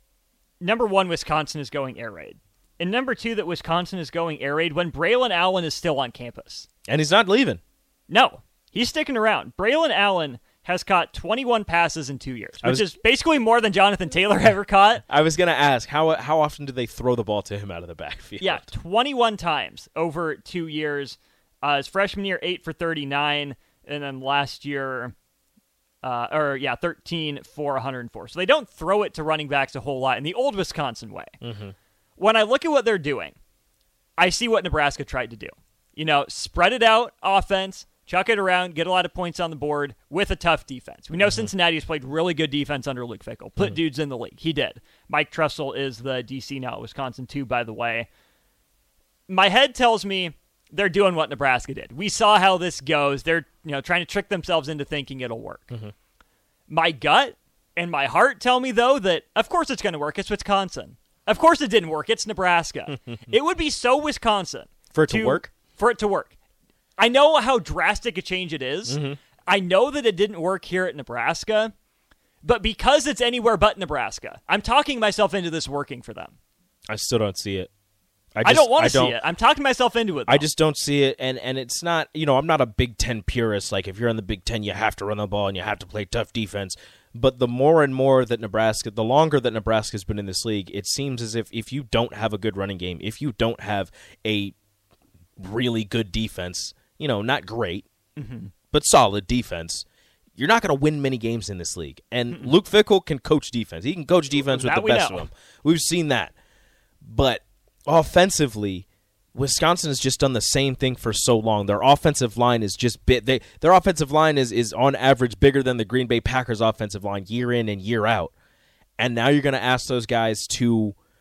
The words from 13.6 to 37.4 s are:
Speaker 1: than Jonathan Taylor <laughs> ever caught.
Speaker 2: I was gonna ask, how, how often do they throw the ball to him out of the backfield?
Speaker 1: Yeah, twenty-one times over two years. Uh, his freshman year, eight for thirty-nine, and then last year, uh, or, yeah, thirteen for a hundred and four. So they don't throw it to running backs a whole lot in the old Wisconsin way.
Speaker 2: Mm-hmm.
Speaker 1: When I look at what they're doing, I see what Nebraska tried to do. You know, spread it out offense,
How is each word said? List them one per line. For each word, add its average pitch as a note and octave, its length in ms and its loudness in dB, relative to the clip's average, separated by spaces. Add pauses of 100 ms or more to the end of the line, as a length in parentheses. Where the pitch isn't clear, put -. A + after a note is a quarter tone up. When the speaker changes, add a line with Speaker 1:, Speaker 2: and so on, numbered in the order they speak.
Speaker 1:
than G#3+ 120 0
Jonathan F#3+ 360 4
Taylor G3 300 2
<laughs> - 40 2
ever G3+ 220 6
caught. G3+ 440 6
Speaker 2:
I D3 140 4
was D#3 140 2
gonna F3 160 4
ask, C3+ 360 2
how, D#3 280 2
how D3+ 240 0
often D3 260 -2
do C3+ 60 -10
they B2 140 -4
throw B2 280 -2
the A#2+ 100 0
ball G#2 180 -2
to G2+ 160 -10
him G2+ 120 -10
out F2 120 -10
of F2 60 -14
the E2+ 60 -14
backfield? E2 480 -12
Speaker 1:
Yeah, F3+ 160 -2 (120)
twenty-one A#3 640 -2
times D#3 600 -6
over D#3+ 400 -4
two E3+ 300 -8
years. D3 520 -8 (440)
Uh, C#3+ 160 0
his C#3 80 -6
freshman G3 400 -2
year, F3+ 160 -4
eight F3 220 -6
for E3 80 -8
thirty-nine, D3 840 -4 (300)
and D3 160 -10
then C3+ 180 -10
last C#3 440 -2
year, C3+ 500 -8 (880)
uh, A#2+ 280 -6
or, D3 260 -2
yeah, C3 180 -4
thirteen D#3 680 -6
for C#3+ 340 -6
a B2+ 40 -2
hundred B2+ 200 -8
and A#2+ 120 -14
four. G#2+ 160 -14
So D#3+ 100 -10
they F#3 80 -2
don't C#4 220 2
throw G3 340 0
it E3+ 120 -4
to D#3+ 80 -8
running D3+ 260 -2
backs C#3 260 -2
a C3 60 -8
whole C3 200 -6
lot B2+ 180 0
in C#3 60 -8
the F3 100 -6
old B3+ 220 0
Wisconsin C3 560 -6
way. F2+ 140 -14 (140)
Speaker 2:
Mm-hmm. G#2+ 300 -12 (460)
Speaker 1:
When A3 200 4
I A3 60 6
look A#3+ 220 2
at E4 60 0
what C4+ 140 2
they're G#3+ 140 2
doing, B2+ 360 -6 (840)
I F3+ 120 6
see A#3 180 -2
what G3+ 160 2
Nebraska D3 400 0
tried B2 260 -6
to A2+ 60 -16
do. - 120 -16 (460)
You D#3 100 -8
know, D3 240 2
spread - 440 0
it A#3+ 100 0
out A3+ 400 4
offense, F#3+ 640 -2 (200)